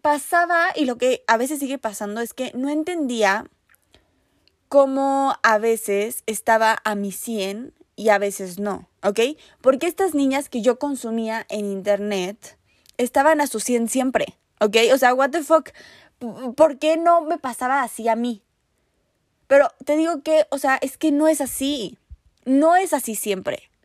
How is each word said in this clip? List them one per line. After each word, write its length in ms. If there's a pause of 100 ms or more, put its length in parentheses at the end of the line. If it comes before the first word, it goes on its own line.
pasaba 720
y 100
lo 140
que 280
a 100
veces 220
sigue 200
pasando 420
es 140
que 200
no 140
entendía 760 (1200)
cómo 760
a 160
veces 680
estaba 580
a 100
mi 180
cien 600 (240)
y 120
a 100
veces 400
no, 300 (140)
¿ok? 180 (400)
Porque 260
estas 280
niñas 340
que 140
yo 160
consumía 680
en 160
internet 920 (400)
estaban 420
a 60
su 140
cien 280
siempre, 480 (240)
¿ok? 160 (160)
O 60
sea, 160
what 160
the 120
fuck, 280 (840)
¿por 220
qué 180
no 260
me 160
pasaba 440
así 260
a 80
mí? 260 (1040)
Pero 220 (160)
te 120
digo 260
que, 280
o 80
sea, 220
es 160
que 160
no 160
es 120
así. 580 (460)
No 320
es 160
así 220
siempre. 560 (140)